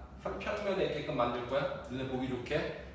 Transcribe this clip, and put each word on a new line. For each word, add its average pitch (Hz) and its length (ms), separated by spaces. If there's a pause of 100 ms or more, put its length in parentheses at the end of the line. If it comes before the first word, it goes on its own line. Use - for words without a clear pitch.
(240)
한 - 160
평면에 202 460
있게끔 - 320
만들 123 320
거야. - 400
눈에 127 180
보기 127 220
좋게. - 540 (100)